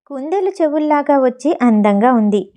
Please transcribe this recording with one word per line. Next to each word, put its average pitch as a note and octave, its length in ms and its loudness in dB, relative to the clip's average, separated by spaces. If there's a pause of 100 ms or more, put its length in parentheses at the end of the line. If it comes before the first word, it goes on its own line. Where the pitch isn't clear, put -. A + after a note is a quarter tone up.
కుందేలు D#4+ 440 -6
చెవుల్లాగా D4+ 720 0
వచ్చి B3+ 420 -2
అందంగా G#3+ 520 2
ఉంది. G#3 440 0